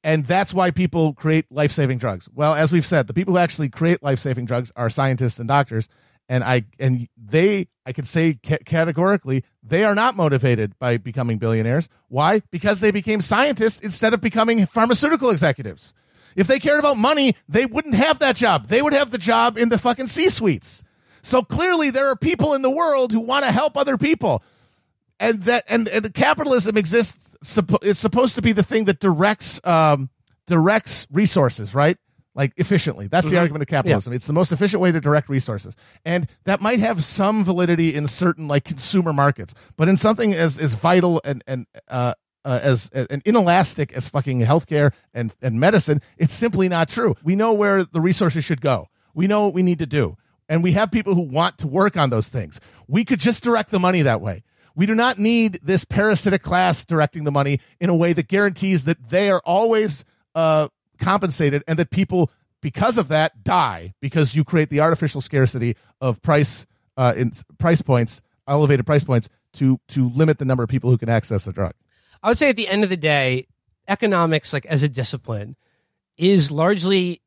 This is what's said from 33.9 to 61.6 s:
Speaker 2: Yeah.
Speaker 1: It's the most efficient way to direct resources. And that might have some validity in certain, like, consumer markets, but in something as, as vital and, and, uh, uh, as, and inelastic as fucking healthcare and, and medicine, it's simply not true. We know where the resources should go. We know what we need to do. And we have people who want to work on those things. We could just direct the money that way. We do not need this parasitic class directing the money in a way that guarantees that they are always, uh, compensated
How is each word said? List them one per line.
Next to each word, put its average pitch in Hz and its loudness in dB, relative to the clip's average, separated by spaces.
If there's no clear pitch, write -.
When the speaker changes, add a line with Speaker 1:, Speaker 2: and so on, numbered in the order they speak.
Speaker 2:
Yeah. - -6
Speaker 1:
It's - -8
the 151 -4
most 175 0
efficient 185 0
way 180 4
to 160 0
direct 147 0
resources. 113 -6
And 165 -4
that 190 0
might 220 0
have 202 0
some 208 0
validity 170 2
in 147 -4
certain, 170 -2
like, 143 0
consumer 165 -2
markets, 139 0
but 160 0
in 190 4
something 214 2
as, 160 0
as 151 -2
vital 170 2
and, 139 -6
and, 131 -8
uh, 123 -2
uh, 131 -2
as, 127 0
and 135 -8
inelastic 180 2
as - -8
fucking 131 -2
healthcare 147 2
and, 117 -6
and 117 -2
medicine, 151 2
it's 160 0
simply 190 0
not 170 0
true. 226 -2
We 175 0
know 220 2
where 202 2
the 160 -4
resources 165 0
should 143 -4
go. 127 -2
We 175 -2
know 208 2
what 185 0
we 180 0
need 175 0
to 160 -4
do. 120 -2
And 165 0
we 175 2
have 202 0
people 202 0
who 175 2
want 156 -2
to 160 -8
work 190 0
on 147 2
those 113 -2
things. 90 -10
We 196 0
could 233 -2
just 226 0
direct 233 0
the 196 0
money 180 2
that 120 2
way. 95 -8
We 175 2
do 220 0
not 233 0
need 220 0
this 180 -2
parasitic 208 0
class 180 0
directing 156 -2
the 143 -2
money 139 0
in 175 -2
a 175 2
way 170 2
that 160 -2
guarantees 190 0
that 131 -4
they 202 2
are 185 2
always, 214 0
uh, 156 2
compensated 160 0